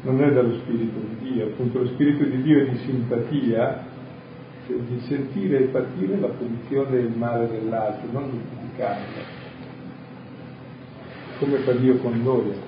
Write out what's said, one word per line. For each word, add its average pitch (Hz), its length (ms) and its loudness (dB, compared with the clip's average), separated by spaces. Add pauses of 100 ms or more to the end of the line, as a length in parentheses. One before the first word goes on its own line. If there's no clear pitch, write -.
non 131 200 4
è 143 80 8
dallo 117 280 6
Spirito 113 400 -2
di 131 320 -6
Dio. 110 160 0
Appunto, 123 320 -2
lo 123 80 2
Spirito 143 360 4
di 131 200 0
Dio 143 180 8
è 127 80 2
di 120 80 -2
simpatia, 120 1040 0 (840)
cioè 123 100 -4
di 120 240 -4
sentire 143 580 0
e 131 40 8
patire 175 560 0
la 131 80 0
posizione 127 680 -2
e 120 40 4
il 113 160 0
male 117 320 0
dell'altro, 110 640 -2
non 135 180 -4
di 120 100 -4 (100)
giudicarlo, - 560 -6 (2250)
come 139 180 2
fa 127 160 2
Dio 127 240 6
con 117 240 0
noi. 117 320 2 (140)